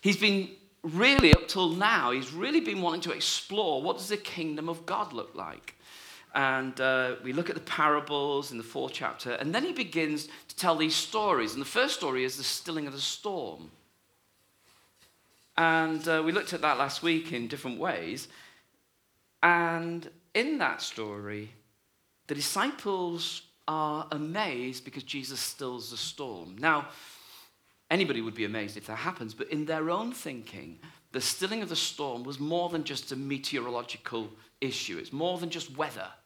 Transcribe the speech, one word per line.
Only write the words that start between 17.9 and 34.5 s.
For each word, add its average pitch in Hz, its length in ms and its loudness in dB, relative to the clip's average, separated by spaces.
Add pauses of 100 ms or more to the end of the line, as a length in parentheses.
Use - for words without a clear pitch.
And 170 680 4 (240)
in 269 240 2
that 131 240 0
story, 104 680 -6 (720)
the 151 80 -2
disciples 180 1080 -2 (260)
are 156 420 0
amazed 151 760 -2
because 135 180 -10
Jesus 135 380 -6
stills 123 500 -6
the 120 60 -10
storm. 98 640 -8
Now, 147 300 4 (1000)
anybody 156 320 4
would 110 140 -4
be 113 100 -2
amazed 104 320 -4
if 104 100 -14
that 110 100 -6
happens, 120 380 -6
but 139 140 -6
in 151 160 -2
their 160 260 0
own 220 220 -2
thinking, 107 680 -12 (320)
the 131 100 -4
stilling 202 420 0
of 180 60 -6
the 165 80 -4
storm 127 460 -4
was 135 180 -8
more 170 280 0
than 165 160 -2
just - 280 -6
a 127 40 -6
meteorological 120 1120 -4 (300)